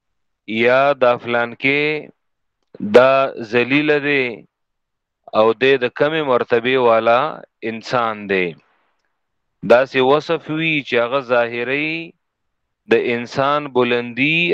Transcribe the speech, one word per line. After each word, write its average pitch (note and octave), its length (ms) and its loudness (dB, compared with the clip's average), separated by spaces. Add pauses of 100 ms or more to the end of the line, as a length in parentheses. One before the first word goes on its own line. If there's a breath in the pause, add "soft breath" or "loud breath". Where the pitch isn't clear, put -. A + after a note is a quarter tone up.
(480)
یا A#2+ 340 2 (100)
دا B2+ 240 2
فلان A#2+ 380 -4
کې C#3+ 280 -2 (1120)
دا C3 180 8 (400)
ذلیل C3+ 380 0 (140)
دی C#3+ 220 0 (1080)
او G#2+ 180 4
دی C3 240 2
د B2 100 -2 (120)
کمې D#3 320 0
مرتبه B2 480 0
والا A#2 420 2 (420)
انسان A2+ 520 -4 (140)
دی. F#2+ 180 0 (1160)
داسې B2 380 2
وصف D3+ 500 0
وی D#3+ 320 -4
چې B2 200 -6
هغه B2 180 -2
ظاهري B2+ 920 -4 (760)
د A2 60 2 (180)
انسان C3+ 480 -2 (160)
بلندی A#2+ 640 0 (120)